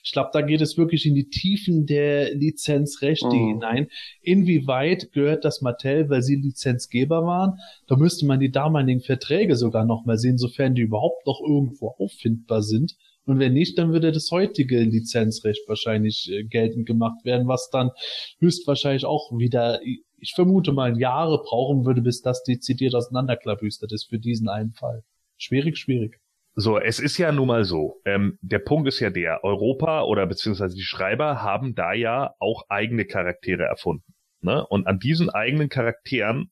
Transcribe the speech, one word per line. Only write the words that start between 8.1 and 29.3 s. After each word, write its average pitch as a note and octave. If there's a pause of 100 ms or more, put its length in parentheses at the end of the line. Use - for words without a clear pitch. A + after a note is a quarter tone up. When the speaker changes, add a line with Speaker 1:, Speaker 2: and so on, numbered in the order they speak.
Speaker 1:
man C#3
die C3+
damaligen C3+
Verträge D3+
sogar A2+
noch A2+
mal A2+
sehen, B2
sofern B2+
die A#2+
überhaupt A#2
noch C3+
irgendwo C#3 (100)
auffindbar A2+
sind. A2 (340)
Und C3+
wenn B2+
nicht, F3
dann E3+
würde E3
das D#3
heutige D3
Lizenzrecht A2
wahrscheinlich, G#2+
äh, G#2
geltend A2+
gemacht A2+
werden, B2
was B2+
dann B2+ (480)
höchstwahrscheinlich C#3+
auch D3
wieder, A#2
ich -
vermute F3+
mal, B2+
Jahre C#3
brauchen C3
würde, B2
bis A#2+
das B2+
dezidiert B2
auseinanderklabüstert A#2
ist G#2+
für A2+
diesen A2+
einen A2
Fall. A#2+ (360)
Schwierig, D3
schwierig. A#2+ (340)
Speaker 3:
So, G#2+
es A2+
ist C#3+
ja E3
nun C3+
mal A#2
so, D#2
ähm, G2
der G2
Punkt D3
ist -
ja G#2+
der, E2+